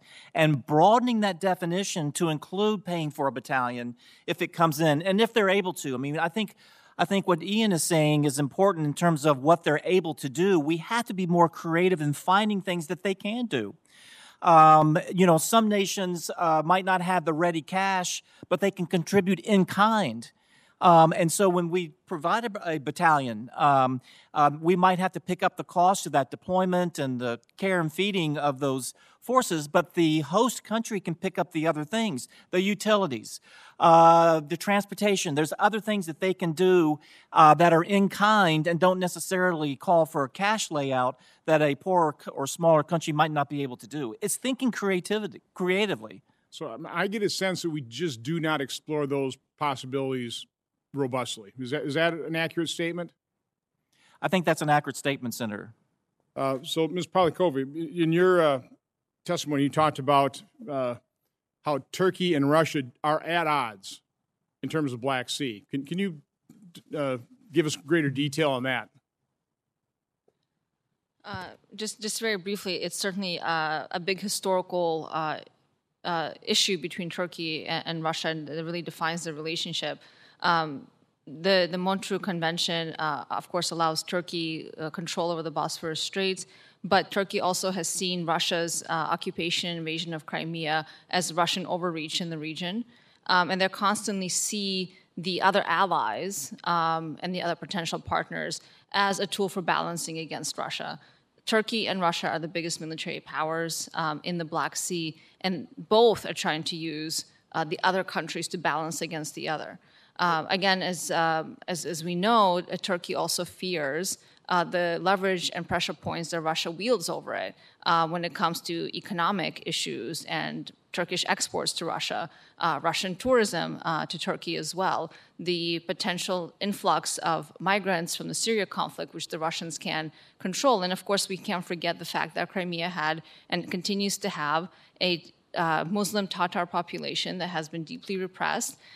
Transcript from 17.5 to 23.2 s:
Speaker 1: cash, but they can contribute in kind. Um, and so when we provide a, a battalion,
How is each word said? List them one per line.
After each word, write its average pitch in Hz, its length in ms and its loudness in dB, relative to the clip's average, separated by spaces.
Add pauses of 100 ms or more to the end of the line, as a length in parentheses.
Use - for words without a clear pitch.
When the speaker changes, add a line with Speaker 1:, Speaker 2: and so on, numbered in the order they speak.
Speaker 1:
cash, 190 600 -2 (240)
but 180 120 2
they 196 100 2
can 180 160 -4
contribute 185 540 2
in 196 260 4
kind. 196 680 0 (500)
Um, 165 340 10
and 170 160 2
so 196 180 4
when 175 200 0
we 175 200 -2 (160)
provide 185 400 -2
a, 185 260 -6
a 160 60 -2
battalion, 135 760 2